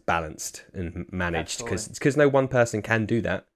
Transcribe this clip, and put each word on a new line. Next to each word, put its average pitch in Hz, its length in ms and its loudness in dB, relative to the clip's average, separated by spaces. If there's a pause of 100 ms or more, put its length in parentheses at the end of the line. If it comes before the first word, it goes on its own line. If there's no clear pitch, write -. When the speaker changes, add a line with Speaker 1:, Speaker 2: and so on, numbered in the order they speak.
Speaker 1:
balanced 82 680 -4
and 87 200 -6
m-, 87 180 -8
managed, 87 500 -2
'cause 117 100 -6 (160)
Speaker 2:
Absolutely. - 40 -16
Speaker 1:
it's - 80 -12
'cause 139 180 2
no 147 100 6
one 135 220 4
person 117 320 2
can 110 240 2
do 110 160 2
that. 90 340 -4